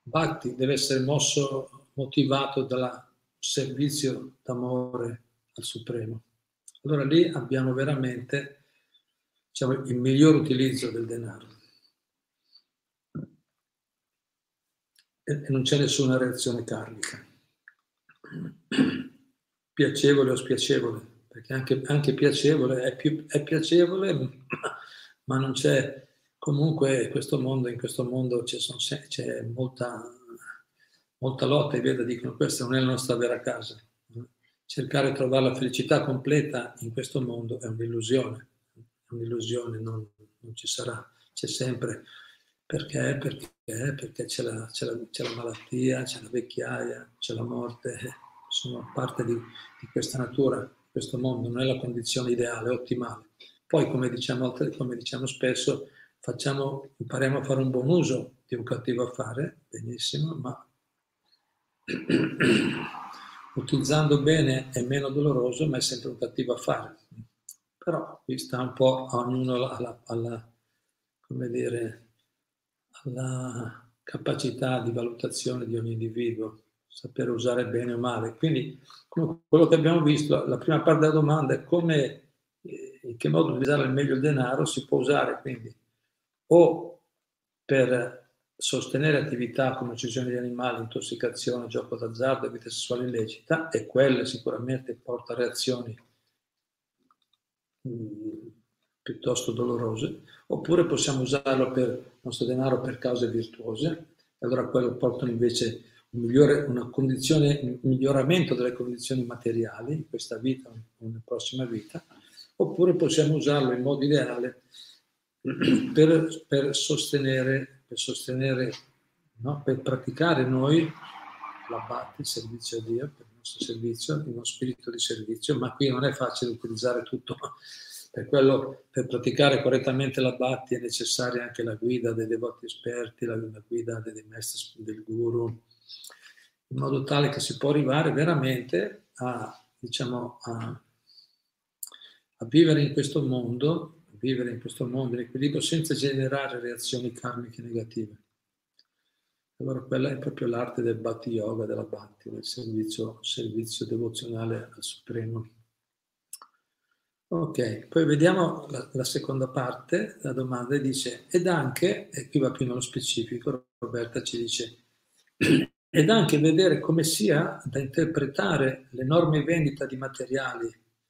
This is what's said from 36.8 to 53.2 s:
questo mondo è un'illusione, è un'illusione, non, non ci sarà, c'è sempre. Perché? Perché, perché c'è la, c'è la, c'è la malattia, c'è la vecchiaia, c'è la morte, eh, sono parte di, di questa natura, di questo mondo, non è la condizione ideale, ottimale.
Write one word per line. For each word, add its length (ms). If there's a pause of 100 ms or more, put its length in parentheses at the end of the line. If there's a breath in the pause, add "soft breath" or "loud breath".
questo 280
mondo 400
è 60
un'illusione, 800 (260)
è 380
un'illusione, 640
non, 260 (360)
non 160
ci 100
sarà, 420 (240 soft breath)
c'è 140
sempre. 580 (640 loud breath)
Perché? 540
Perché, 300 (440)
perché 300
c'è 180
la, 240
c'è 200
la, 120 (100)
c'è 140
la 140
malattia, 640
c'è 180
la 100
vecchiaia, 840
c'è 180
la 100
morte, 480
eh, 180 (380)
sono 440
parte 320
di, 100
di 580
questa 260
natura, 440
di 280
questo 260
mondo, 320
non 120
è 40
la 140
condizione 540
ideale, 380
ottimale. 600 (380 loud breath)